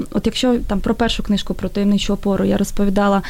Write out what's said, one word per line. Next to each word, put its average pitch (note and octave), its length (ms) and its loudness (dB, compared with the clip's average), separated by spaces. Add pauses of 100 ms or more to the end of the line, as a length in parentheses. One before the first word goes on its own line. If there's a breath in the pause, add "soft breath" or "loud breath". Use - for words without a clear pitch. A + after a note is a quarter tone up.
(120)
от - 140 -2
якщо A#3+ 340 2
там G3 200 -2
про A3+ 160 0
першу A3+ 280 -2
книжку, G3 300 -2
про F#3 160 -4
таємничу G3+ 440 0
опору G3 320 0
я G3+ 120 2
розповідала, G3+ 720 2